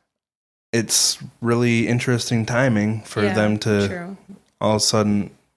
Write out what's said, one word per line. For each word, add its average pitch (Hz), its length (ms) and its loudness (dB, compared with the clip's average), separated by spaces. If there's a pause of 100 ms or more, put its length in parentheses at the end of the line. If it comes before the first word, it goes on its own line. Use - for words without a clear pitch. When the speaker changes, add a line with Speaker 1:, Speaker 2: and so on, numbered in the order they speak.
(720)
Speaker 1:
it's - 460 0 (220)
really 117 480 2
interesting 120 560 0
timing 113 580 0
for - 220 -4
Speaker 2:
Yeah, 101 100 0
Speaker 1:
them 107 260 2
to 101 280 0
Speaker 2:
true. 92 280 -10 (440)
Speaker 1:
all 107 120 2
of 110 40 2
a 104 40 -2
sudden, 104 500 0 (260)